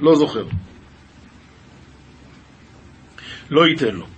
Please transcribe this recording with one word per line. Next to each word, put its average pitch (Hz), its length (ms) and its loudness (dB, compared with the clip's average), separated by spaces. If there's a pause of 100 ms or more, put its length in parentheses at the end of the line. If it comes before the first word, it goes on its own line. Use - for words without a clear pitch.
לא 156 140 6
זוכר. 113 300 0 (3000)
לא 165 160 4
ייתן 123 280 -2
לו. 90 100 -14 (120)